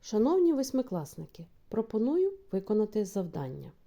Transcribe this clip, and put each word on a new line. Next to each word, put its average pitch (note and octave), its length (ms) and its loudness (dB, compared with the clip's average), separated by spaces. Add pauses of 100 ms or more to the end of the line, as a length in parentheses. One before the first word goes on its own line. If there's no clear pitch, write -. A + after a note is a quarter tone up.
Шановні D#4+ 520 4
восьмикласники, F#3+ 920 -4 (240)
пропоную B3 640 0 (180)
виконати G#3+ 540 0
завдання. C#3+ 640 -6 (160)